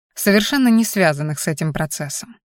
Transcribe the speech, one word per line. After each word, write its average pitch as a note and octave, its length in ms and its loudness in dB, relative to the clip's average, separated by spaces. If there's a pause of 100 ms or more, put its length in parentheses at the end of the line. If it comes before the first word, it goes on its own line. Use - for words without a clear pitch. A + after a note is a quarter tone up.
(160)
совершенно G#3+ 500 2
не A3+ 180 4
связанных D3+ 540 0
с - 80 -8
этим D#3+ 260 -2
процессом. - 640 -8 (200)